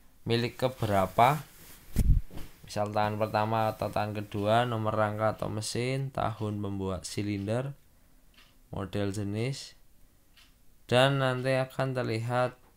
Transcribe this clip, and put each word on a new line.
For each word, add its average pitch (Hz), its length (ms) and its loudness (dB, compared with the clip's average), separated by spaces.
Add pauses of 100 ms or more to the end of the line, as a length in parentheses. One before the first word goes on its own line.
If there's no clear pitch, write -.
(280)
milik 120 320 0
keberapa. 117 800 4 (1200)
Misal 104 320 -4
tangan 107 240 0
pertama 110 560 0
atau 107 160 -4
tangan 107 240 -2
kedua, 107 560 2
nomor 110 240 0
rangka 107 480 0
atau 98 80 -4
mesin, 123 640 -4
tahun 107 480 -4
pembuat 95 480 -4
silinder, 104 640 -2 (960)
model, 98 480 -4
jenis, 107 640 -4 (1120)
dan 135 320 4
nanti 127 320 0
akan 131 400 -2
terlihat 120 640 -2 (160)